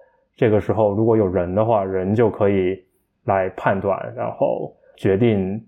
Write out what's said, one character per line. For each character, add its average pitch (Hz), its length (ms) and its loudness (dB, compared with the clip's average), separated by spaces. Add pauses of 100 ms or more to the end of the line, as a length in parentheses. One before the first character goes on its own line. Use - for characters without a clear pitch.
(380)
这 120 120 2
个 104 120 2
时 - 100 -4
候 101 220 2
如 110 100 0
果 110 140 4
有 104 100 2
人 90 260 -2
的 107 120 2
话， 110 180 2
人 95 300 -2
就 110 160 2
可 101 180 0
以 95 300 0 (480)
来 95 240 0
判 98 320 -2
断， 98 180 -2 (160)
然 113 160 -6
后 - 400 -4 (240)
决 98 220 0
定 104 500 0